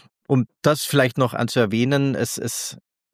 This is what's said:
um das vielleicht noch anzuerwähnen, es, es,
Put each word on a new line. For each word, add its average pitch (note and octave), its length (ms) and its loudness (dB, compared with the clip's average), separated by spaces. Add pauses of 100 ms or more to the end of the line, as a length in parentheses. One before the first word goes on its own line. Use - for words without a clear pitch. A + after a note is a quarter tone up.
(280)
um B2+ 160 2 (160)
das D3+ 240 2
vielleicht C3 340 2
noch B2+ 160 2
anzuerwähnen, B2 800 0
es, - 240 -4
es, - 380 -8 (380)